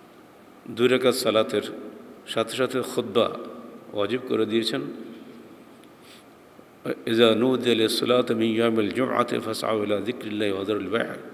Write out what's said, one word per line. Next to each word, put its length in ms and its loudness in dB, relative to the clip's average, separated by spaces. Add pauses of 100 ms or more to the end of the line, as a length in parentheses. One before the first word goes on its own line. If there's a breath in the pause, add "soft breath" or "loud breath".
(720)
দুই 160 4
রাকাত 280 4
সালাতের 460 2 (680)
সাথে 300 -2
সাথে 240 0
খুতবা 480 0 (640)
ওয়াজিব 340 -2
করে 180 2
দিয়েছেন। 360 0 (2250 loud breath)
"ইযা 300 6
নূদিয়া 400 4
লিস-সালাতি 580 2
মিন 220 2
ইয়াউমিল 360 2
জুমআতি 480 0
ফাসআউ 440 -2
ইলা 180 -2
যিকরিল্লাহি 500 -4
ওয়া 120 -4
যারুল 240 -2
বায়'।" 260 -2 (200)